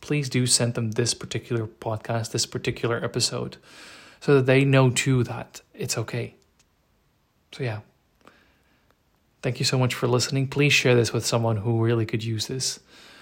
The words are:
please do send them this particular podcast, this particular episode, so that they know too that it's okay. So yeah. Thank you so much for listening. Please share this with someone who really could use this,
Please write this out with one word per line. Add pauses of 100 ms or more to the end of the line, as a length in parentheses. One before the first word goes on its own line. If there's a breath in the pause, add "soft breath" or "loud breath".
please
do
send
them
this
particular
podcast,
this
particular
episode, (640 loud breath)
so
that
they
know
too
that (140)
it's
okay. (1160)
So
yeah. (1600 soft breath)
Thank
you
so
much
for
listening.
Please
share
this
with
someone
who
really
could
use
this, (440 loud breath)